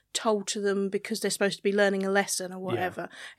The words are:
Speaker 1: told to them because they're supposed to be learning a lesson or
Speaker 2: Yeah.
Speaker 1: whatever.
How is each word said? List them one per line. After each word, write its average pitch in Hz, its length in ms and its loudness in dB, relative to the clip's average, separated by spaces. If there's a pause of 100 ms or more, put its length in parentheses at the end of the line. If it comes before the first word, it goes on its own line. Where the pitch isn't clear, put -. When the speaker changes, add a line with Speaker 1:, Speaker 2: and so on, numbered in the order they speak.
(120)
Speaker 1:
told 208 360 0
to 214 120 -4
them 196 280 0
because 202 320 -4
they're 202 100 0
supposed 202 280 0
to - 40 -14
be 202 100 2
learning 196 320 4
a 190 60 0
lesson 190 420 0
or 185 60 -12
Speaker 2:
Yeah. 185 60 -8
Speaker 1:
whatever. 180 440 -2 (300)